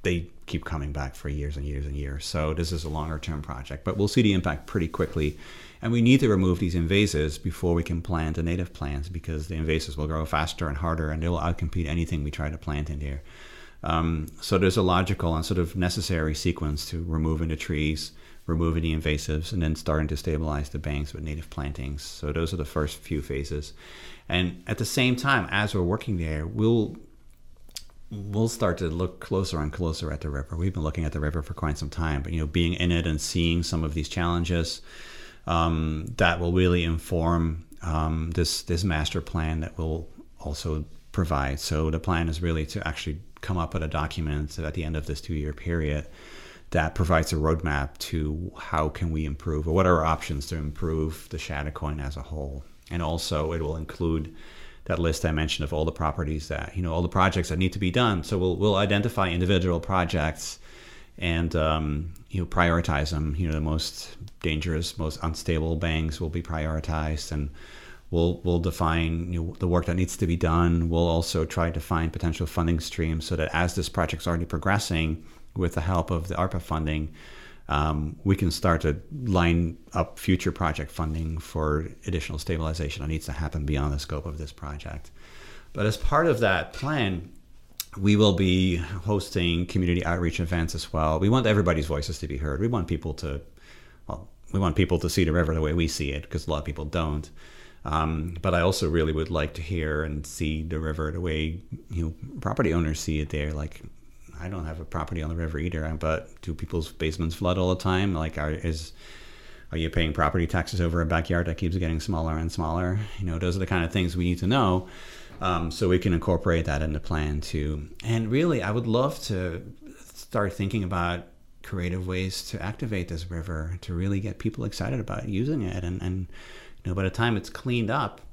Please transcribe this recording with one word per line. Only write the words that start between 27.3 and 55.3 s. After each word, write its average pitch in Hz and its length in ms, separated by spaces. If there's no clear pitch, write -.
we'll 104 380
start 92 300
to 87 100
look 85 320
closer 90 400
and 76 120
closer 80 400
at 76 100
the 78 80
river. 71 260
We've 92 160
been 87 100
looking 78 220
at 73 80
the 76 80
river 76 220
for - 120
quite 76 240
some 73 120
time, 78 320
but, 82 100
you 82 80
know, 76 60
being 85 280
in 87 160
it 85 160
and 78 140
seeing 85 420
some 82 220
of 76 100
these 76 140
challenges, 85 720
um, 80 600
that 85 240
will 87 120
really 87 320
inform, 82 840
um, 80 480
this, 85 320
this 87 200
master 80 380
plan 80 400
that - 160
we'll 80 320
also 76 440
provide. 69 480
So 78 300
the 80 100
plan 85 280
is 80 120
really 80 260
to - 200
actually 80 340
come 92 180
up 82 160
with 82 80
a 78 60
document 76 680
at 76 160
the 82 100
end 78 120
of 76 100
this 76 140
two-year 76 320
period 76 540
that 80 240
provides 82 380
a 85 40
roadmap 76 600
to 80 580
how 78 320
can 82 240
we 78 140
improve, 76 420
or 78 40
what 92 140
are 87 120
our 78 80
options 78 400
to 85 100
improve 78 720
the - 80
Chattacoin 73 680
as 71 140
a - 60
whole. 69 420
And 85 120
also 80 500
it 82 80
will 78 160
include 80 580
that 82 120
list 82 260
I 80 60